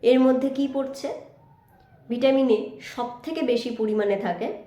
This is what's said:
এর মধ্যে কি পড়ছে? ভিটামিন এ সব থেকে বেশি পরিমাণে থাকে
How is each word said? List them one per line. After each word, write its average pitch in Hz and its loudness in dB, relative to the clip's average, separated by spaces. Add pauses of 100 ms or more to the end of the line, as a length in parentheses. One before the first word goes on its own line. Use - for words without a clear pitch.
এর 254 6
মধ্যে 262 4
কি 277 -2
পড়ছে? 269 -6 (1000)
ভিটামিন 262 2
এ - 0 (320)
সব 240 -6 (120)
থেকে 320 -6 (100)
বেশি 233 0 (100)
পরিমাণে 214 0
থাকে 180 -4 (200)